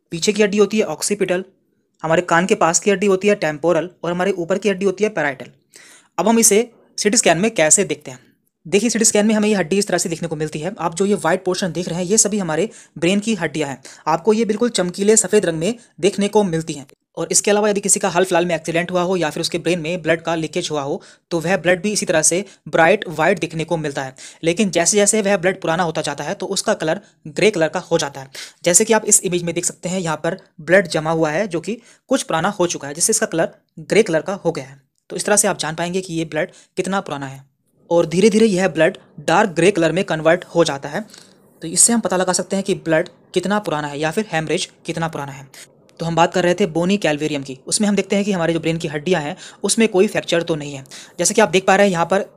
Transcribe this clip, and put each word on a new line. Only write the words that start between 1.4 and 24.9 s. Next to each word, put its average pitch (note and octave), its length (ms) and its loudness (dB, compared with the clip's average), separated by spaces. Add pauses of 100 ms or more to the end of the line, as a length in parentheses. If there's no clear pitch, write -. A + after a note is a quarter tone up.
हमारे D#3+ 200 2
कान F3 220 2
के G3 120 2
पास E3+ 220 2
की G#3 120 0
हड्डी G3 160 2
होती F#3+ 200 2
है G3+ 100 4
टेम्पोरल E3 520 -2 (140)
और E3 80 -4
हमारे F3+ 220 -2
ऊपर F3 240 -4
की G#3 120 -2
हड्डी F#3+ 160 -2
होती F#3+ 180 0
है G#3+ 80 0
पैराइटल। C#3+ 400 -4 (640)
अब F3+ 100 0
हम A#3 120 4
इसे A3 300 4 (280)
सीटी G#3+ 200 0
स्कैन E3+ 200 4
में A3+ 160 0
कैसे D#3 300 2
देखते D3+ 280 -8
हैं? - 140 -20 (400)
देखिए, G#3 240 2
सीटी A3 160 0
स्कैन G#3 200 4
में A3 100 4
हमें G#3+ 120 2
ये G#3+ 80 2
हड्डी F3+ 220 0
इस G3+ 100 0
तरह F3 100 0
से E3+ 120 -2
देखने E3 180 -6
को D#3+ 80 -6
मिलती D3+ 240 -6
है। F3 200 -6
आप E3 160 -4
जो G3 100 0
ये G3+ 100 2
व्हाइट E3+ 300 0
पोर्शन F3+ 260 -2
देख F3 180 -6
रहे E3 80 -6
हैं, F#3 80 -4
ये G3+ 120 0
सभी G#3 220 0
हमारे E3+ 300 -2 (280)
ब्रेन F3 220 2
की G#3+ 160 -2
हड्डियाँ D#3 340 -4
हैं। B2+ 120 -12 (260)
आपको E3 260 2
ये A3 120 0
बिल्कुल G#3+ 240 0
चमकीले G3 480 0
सफ़ेद G3+ 280 2
रंग E3 140 -2
में G3+ 160 -2 (240)
देखने G3+ 280 0
को G#3 160 2
मिलती D#3+ 300 -4
हैं। C#3 120 -14 (320)
और E3 140 -6
इसके G3 200 2
अलावा G#3 180 4
यदि G3+ 120 0
किसी G3+ 180 2
का G3 100 0
हाल F3 160 2
फिलहाल F3 200 2
में F3 100 -2
एक्सीडेंट E3+ 360 -4
हुआ F3+ 100 0
हो F#3 160 0
या D#3 120 0
फिर E3 120 -6
उसके - 160 -4
ब्रेन E3+ 220 -2
में E3 220 -6
ब्लड D#3+ 200 0
का E3 140 -2
लीकेज E3 360 -4
हुआ D3 100 -2
हो, C#3 200 -6 (300)
तो E3+ 80 0
वह F3 180 0
ब्लड F3+ 260 2
भी G#3 80 0
इसी G3 140 -2
तरह D#3+ 160 2
से E3+ 220 0 (240)
ब्राइट E3 420 4
वाइट D#3+ 300 0
दिखने D#3+ 240 -4
को E3 140 -4
मिलता D3 260 -4
है। C3 120 -12 (280)
लेकिन F3 280 2
जैसे - 260 2